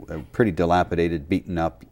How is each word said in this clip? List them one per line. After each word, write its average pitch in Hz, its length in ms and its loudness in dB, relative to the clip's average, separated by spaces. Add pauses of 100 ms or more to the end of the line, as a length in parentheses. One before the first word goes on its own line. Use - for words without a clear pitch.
uh, 80 80 -8 (160)
pretty 110 180 4
dilapidated, 85 800 0
beaten 92 280 -2
up, 80 340 -4